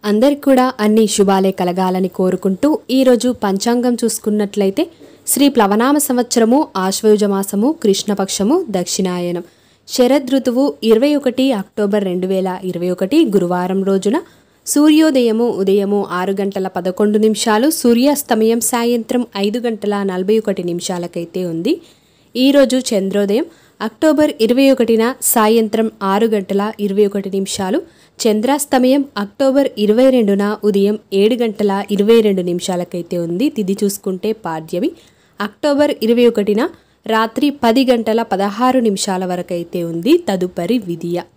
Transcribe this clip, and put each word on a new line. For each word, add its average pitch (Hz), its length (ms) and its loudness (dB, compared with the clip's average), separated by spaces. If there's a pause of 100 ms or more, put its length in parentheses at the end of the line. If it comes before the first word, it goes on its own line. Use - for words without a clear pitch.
అందరికి 254 360 2
కూడా 254 380 4
అన్ని 214 280 4
శుభాలే 190 440 2
కలగాలని 185 560 -2
కోరుకుంటూ, 190 720 0 (100)
ఈరోజు 254 540 2
పంచాంగం 233 600 0
చూసుకున్నట్లయితే, 208 840 -2 (400)
శ్రీ 285 220 4
ప్లవనామ 233 480 2
సంవత్సరము, 247 720 0 (100)
ఆశ్వయుజ 202 460 2
మాసము, 202 600 -2
కృష్ణపక్షము, 202 840 0
దక్షిణాయనం. 175 760 -4 (440)
శరదృతువు 262 880 0 (100)
ఇరవై 226 320 4
ఒకటి 262 360 0
అక్టోబర్ 208 520 -2
రెండు 185 240 -4
వేల 190 360 -2
ఇరవై 180 260 -4
ఒకటి 196 360 0
గురువారం 180 580 0
రోజున 196 380 0 (460)
సూర్యోదయము 277 840 2
ఉదయము 202 600 0
ఆరు 185 300 -4
గంటల 196 260 -4
పదకొండు 185 500 -2
నిమిషాలు, 220 520 2
సూర్యాస్తమయం 240 880 2
సాయంత్రం 233 680 -2 (100)
ఐదు 208 220 -2
గంటల 208 440 -4
నలభై 190 360 0
ఒకటి 196 240 -4
నిమిషాలకైతే 175 840 -6
ఉంది. 175 360 -4 (540)
ఈరోజు 262 420 4
చంద్రోదయం 202 680 -2 (360)
అక్టోబర్ 302 500 0 (100)
ఇరవై 254 300 4
ఒకటిన 233 500 2
సాయంత్రం 220 680 0 (120)
ఆరు 202 240 0
గంటల 202 520 -2
ఇరవై 202 260 0
ఒకటి 196 240 -4
నిమిషాలు, 196 520 -4 (460)
చంద్రాస్తమయం 262 800 2 (120)
అక్టోబర్ 269 600 0
ఇరవై 214 320 4
రెండున 208 540 0
ఉదయం 202 360 2 (140)
ఏడు 208 220 2
గంటల 208 560 -2
ఇరవై 208 300 4
రెండు 196 200 2
నిమిషాలకైతే 175 760 -6
ఉంది. 170 320 -2
తిథి 196 340 -4
చూసుకుంటే 196 480 -4
పాడ్యమి. 175 600 -6 (500)
అక్టోబర్ 285 640 0
ఇరవై 233 220 4
ఒకటిన 220 440 0 (380)
రాత్రి 226 420 0
పది 262 360 2
గంటల 226 360 0
పదహారు 220 580 0
నిమిషాల 190 460 -2
వరకైతే 175 580 -6
ఉంది. 170 460 0
తదుపరి 180 480 -2
విదియ. 175 440 -6 (160)